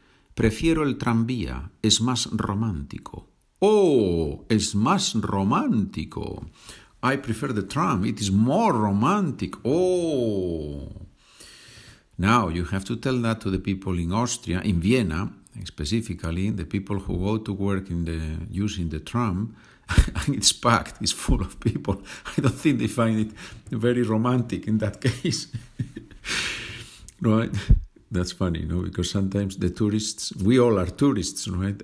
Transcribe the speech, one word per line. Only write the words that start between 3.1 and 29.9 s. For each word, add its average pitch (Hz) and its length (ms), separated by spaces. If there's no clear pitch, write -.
Oh, 117 880
es 107 260
más 131 400
romántico. 107 1300
I 131 140
prefer 135 360
the 104 100
tram, 127 420
it 117 160
is 101 100
more 135 460
romantic. 110 880
Oh. 113 1400
Now, 104 300
you 87 160
have 95 220
to 120 100
tell 131 260
that 113 200
to 101 80
the 95 80
people 95 400
in 85 140
Austria, 104 500
in 90 180
Vienna, 95 520
specifically, 90 840
the 95 140
people 101 340
who 95 200
go 104 200
to 107 140
work 98 380
in 85 140
the, 80 340
using 87 380
the 80 120
tram, 113 540
<laughs> - 380
and 147 80
it's - 180
packed, - 480
it's 107 120
full - 280
of 87 200
people. - 420
I - 40
don't 139 140
think 135 260
they 113 80
find 113 320
it 107 120
very 120 320
romantic 117 640
in 110 120
that 104 220
<laughs> - 0
case. - 520
<laughs> - 40
Right? 110 320
That's 90 220
funny, 85 340
no? 85 160
Because 87 280
sometimes 98 460
the 92 140
tourists, 107 680